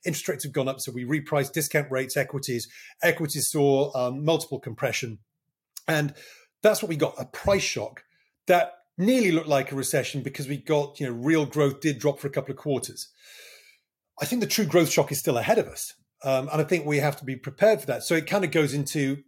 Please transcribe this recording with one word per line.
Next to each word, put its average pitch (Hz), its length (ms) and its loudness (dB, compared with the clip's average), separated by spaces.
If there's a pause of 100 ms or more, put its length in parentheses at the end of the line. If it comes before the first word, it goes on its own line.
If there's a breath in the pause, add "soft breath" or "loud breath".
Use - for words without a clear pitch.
interest 165 240 -4
rates 147 160 -4
have 131 100 -8
gone 135 140 0
up. 131 140 -4
So 127 100 -10
we 123 140 -6
repriced 143 480 0
discount 147 380 0
rates, 131 260 -2
equities. 131 500 -4 (360 loud breath)
Equities 156 480 0
saw, 143 440 4
um, 127 300 -2
multiple 156 340 0
compression. 117 600 -4 (680)
And 151 280 0 (480 loud breath)
that's 214 180 6
what 196 80 -4
we 170 60 -4
got, 147 240 0
a - 60 -8
price - 360 0
shock - 440 -6 (420)
that 175 260 4 (240)
nearly 214 340 4
looked 156 160 2
like 135 240 2
a 143 40 -6
recession 135 480 -2
because 139 240 -8
we 143 100 -6
got, 143 420 -2
you 147 60 -4
know, 123 80 -4
real 147 320 2
growth 139 340 0
did 143 200 -2
drop 143 200 0
for - 60 -6
a 135 60 -6
couple 139 200 -4
of 131 60 -12
quarters. - 520 -4 (1120 loud breath)
I - 60 -4
think 247 160 -2
the 196 60 0
true 214 180 0
growth 160 240 4
shock 147 220 2
is 143 80 -4
still 139 180 0
ahead 202 220 2
of - 80 2
us. - 260 -12 (300)
Um, 135 280 0
and 151 80 0
I 156 40 2
think 147 240 0
we 147 100 2
have 143 200 0
to - 60 -18
be 131 120 -6
prepared 170 460 2
for - 40 -14
that. 120 160 -2
So - 140 0
it 160 100 0
kind 196 180 0
of 170 60 0
goes 147 240 2
into, 139 440 -2 (100)